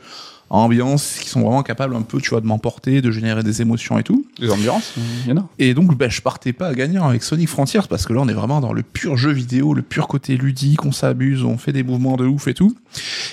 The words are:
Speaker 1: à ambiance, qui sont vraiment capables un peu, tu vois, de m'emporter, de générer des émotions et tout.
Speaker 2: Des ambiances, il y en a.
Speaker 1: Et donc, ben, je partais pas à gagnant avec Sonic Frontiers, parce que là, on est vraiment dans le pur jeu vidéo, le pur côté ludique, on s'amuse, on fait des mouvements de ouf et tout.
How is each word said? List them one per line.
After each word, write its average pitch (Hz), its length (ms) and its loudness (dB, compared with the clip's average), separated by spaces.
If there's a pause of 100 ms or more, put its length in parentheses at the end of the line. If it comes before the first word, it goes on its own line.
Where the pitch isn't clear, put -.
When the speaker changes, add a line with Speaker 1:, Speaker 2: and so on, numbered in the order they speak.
(480)
Speaker 1:
à - 100 -4
ambiance, 120 600 2
qui - 80 -10
sont 123 120 0
vraiment 120 240 2
capables 127 320 -4
un 113 60 -4
peu, 131 180 -4
tu - 100 -4
vois, 117 100 2
de 110 60 -4
m'emporter, 117 560 0
de 120 80 4
générer 110 320 -2
des 110 200 0
émotions 113 360 0
et 113 60 0
tout. 269 200 2 (140)
Speaker 2:
Des 120 100 -2
ambiances, 107 460 0 (300)
il 120 60 -2
y - 20 2
en 160 60 2
a. 196 100 -4 (100)
Speaker 1:
Et 127 160 4
donc, 160 240 4
ben, 123 100 0
je - 140 -4
partais 127 300 -4
pas - 160 -4
à 135 60 -2
gagnant 160 340 0
avec 117 160 2
Sonic 160 240 0
Frontiers, 147 320 0 (100)
parce - 160 -2
que 117 60 -4
là, 123 100 2
on 131 60 2
est 104 40 0
vraiment 113 280 0
dans 113 120 -2
le 110 120 -2
pur 160 320 -4
jeu 143 160 2
vidéo, 131 420 0
le 127 80 0
pur - 240 -4
côté - 300 -2
ludique, 139 480 0
on 143 80 0
s'amuse, 131 520 0
on 120 140 0
fait 143 140 -4
des 135 100 0
mouvements 127 340 0
de 127 100 0
ouf 143 200 0
et 127 80 0
tout. 208 220 4 (560)